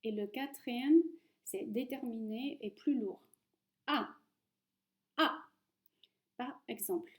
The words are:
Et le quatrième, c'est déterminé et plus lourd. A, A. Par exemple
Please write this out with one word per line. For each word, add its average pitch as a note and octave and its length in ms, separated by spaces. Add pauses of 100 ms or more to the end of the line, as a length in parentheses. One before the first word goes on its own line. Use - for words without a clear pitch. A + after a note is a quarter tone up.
Et A3+ 80
le G#3 140
quatrième, C4+ 760 (420)
c'est - 220
déterminé A#3+ 920
et G#3+ 100
plus C#4 280
lourd. G3+ 240 (640)
A, C4+ 220 (1080)
A. - 220 (1000)
Par - 320
exemple - 500